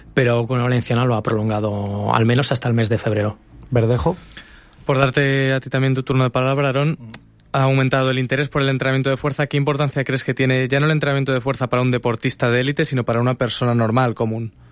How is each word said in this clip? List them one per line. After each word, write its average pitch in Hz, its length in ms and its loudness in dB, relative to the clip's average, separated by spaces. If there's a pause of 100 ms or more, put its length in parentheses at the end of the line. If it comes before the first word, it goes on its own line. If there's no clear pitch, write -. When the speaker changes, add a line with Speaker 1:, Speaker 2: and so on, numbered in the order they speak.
(140)
Speaker 1:
pero 120 340 2
Comunidad 123 220 0
Valenciana 120 360 0
lo 120 100 2
ha 107 80 -2
prolongado 107 920 -2
al 117 120 4
menos 120 260 2
hasta 127 160 -4
el 120 80 0
mes 113 140 0
de 113 80 0
febrero. 104 400 -2 (340)
Speaker 2:
Verdejo. 120 440 2 (720)
Speaker 3:
Por 139 140 2
darte 135 540 2
a 131 60 0
ti 123 100 -12
también 135 260 2
tu 131 80 -4
turno 131 200 2
de 127 60 2
palabra, 135 380 0
Aarón, 143 320 0
Speaker 2:
Ujú. 120 80 -16 (440)
Speaker 3:
ha 135 120 2
aumentado 135 480 2
el 131 80 0
interés 135 300 -2
por 147 120 -2
el 135 80 2
entrenamiento 135 400 0
de 135 80 0
fuerza. 143 300 -2
¿Qué 147 100 -2
importancia 143 460 0
crees 127 200 -4
que 131 100 -2
tiene 131 340 0
ya 139 120 0
no 147 80 2
el 156 40 2
entrenamiento 139 420 0
de 127 80 0
fuerza 123 280 -2
para 123 140 0
un 131 80 2
deportista 123 600 0
de 123 100 2
élite, 143 240 -2
sino 127 200 -2
para 117 160 0
una 123 140 2
persona 120 400 -2
normal, 117 400 2
común? 113 380 -4 (180)